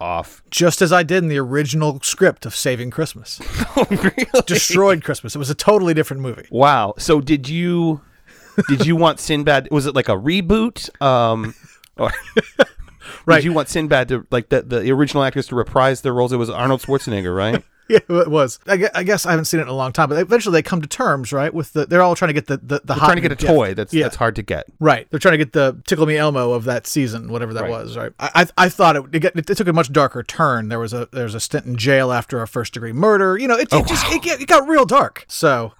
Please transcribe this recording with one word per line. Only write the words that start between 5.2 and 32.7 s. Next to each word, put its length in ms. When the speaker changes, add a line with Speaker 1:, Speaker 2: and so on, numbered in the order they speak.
Speaker 2:
It 40
was 120
a 40
totally 400
different 280
movie. 280
Speaker 1:
Wow. 480
So 220
did 280
you, 540
did 180
you 100
want 220
Sinbad? 540
Was 140
it 100
like 120
a 80
reboot? 720
Um, 520
or 140
<laughs> 220
Speaker 2:
Right. 100
Speaker 1:
Did 80
you 80
want 160
Sinbad 400
to, 220
like, 180
the, 140
the 280
original 340
actors 240
to 60
reprise 480
their 120
roles? 180
It 40
was 140
Arnold 320
Schwarzenegger, 540
right? 320
Speaker 2:
<laughs> 60
<laughs> 40
Yeah, 100
it 220
was. 360
I 120
gue-, 160
I 80
guess 240
I 60
haven't 120
seen 160
it 40
in 40
a 60
long 180
time, 160
but 100
eventually 360
they 80
come 180
to 80
terms, 460
right? 180
With 220
the, 100
they're 160
all 160
trying 140
to 20
get 140
the, 100
the, 220
the 80
Speaker 1:
They're 100
Speaker 2:
hot 100
Speaker 1:
trying 100
to 40
get 120
a 20
Speaker 2:
new 60
gift. 120
Speaker 1:
toy 220
that's, 180
Speaker 2:
Yeah. 120
Speaker 1:
that's 120
hard 200
to 60
get. 220
Speaker 2:
Right. 300
They're 100
trying 140
to 40
get 140
the 340
Tickle 200
Me 100
Elmo 360
of 120
that 220
season, 440
whatever 220
that 120
Speaker 1:
Right. 60
Speaker 2:
was, 240
right? 240
I, 120
I, 80
I 60
thought 260
it, 160
it, 80
got, 160
it 100
took 220
a 60
much 180
darker 300
turn. 480
There 80
was 160
a, 180
there 120
was 100
a 60
stint 260
in 100
jail 340
after 300
a 80
first-degree 460